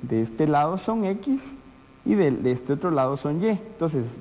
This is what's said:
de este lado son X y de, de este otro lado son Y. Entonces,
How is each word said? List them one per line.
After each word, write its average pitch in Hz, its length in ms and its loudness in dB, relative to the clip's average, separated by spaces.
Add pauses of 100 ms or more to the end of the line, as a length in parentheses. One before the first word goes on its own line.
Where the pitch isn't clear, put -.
de 113 220 0
este 113 240 0
lado 151 320 2
son 220 260 -2
X 202 340 -2 (640)
y 208 120 2
de, 170 160 4
de 127 200 0
este 123 220 -2
otro 165 180 0
lado 139 260 2
son 147 240 -2
Y. 220 60 2
Entonces, 165 560 -2 (180)